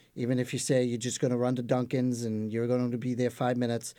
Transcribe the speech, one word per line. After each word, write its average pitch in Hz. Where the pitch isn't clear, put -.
even 123
if 123
you 123
say 131
you're 120
just 117
gonna 123
run 123
to 123
Dunkin's 127
and 110
you're 117
going 123
to 123
be 123
there 120
five 123
minutes. 117